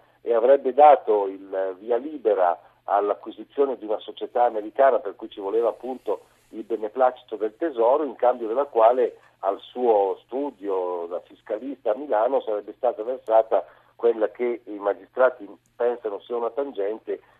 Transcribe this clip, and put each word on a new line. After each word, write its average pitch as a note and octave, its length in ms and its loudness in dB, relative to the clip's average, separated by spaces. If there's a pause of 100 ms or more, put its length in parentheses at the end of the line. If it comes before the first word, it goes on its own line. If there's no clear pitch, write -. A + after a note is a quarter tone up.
(220)
e A#2 120 -2
avrebbe C3 400 4
dato B2 540 6
il F#2+ 520 -6
via A#2 180 -4
libera G#2+ 600 0 (260)
all'acquisizione G#2+ 920 -2
di G#2+ 80 -14
una G#2 140 -4
società A2 460 -4
americana A2+ 520 2
per G2 180 -10
cui A2+ 140 -16
ci - 100 -16
voleva G#2+ 300 0
appunto B2 560 -6 (240)
il A2 140 -14
beneplacito G#2+ 720 -4
del G#2+ 200 -6
tesoro, C3+ 480 0
in B2+ 120 -8
cambio A#2+ 320 0
della B2+ 180 -2
quale A#2 520 2 (220)
al F#2+ 220 -4
suo G#2 640 0
studio F#2+ 840 -6
da F2 140 -10
fiscalista B2 680 -8
a G#2+ 40 -2
Milano B2+ 460 0
sarebbe G#2 340 -6
stata A2 280 -2
versata A2+ 600 0 (320)
quella A2 340 0
che A#2+ 360 -4
i G#2 120 -12
magistrati G2+ 680 -2 (280)
pensano A#2 460 -2
sia A#2+ 140 -8
una A#2 140 -4
tangente, G#2+ 720 -6 (180)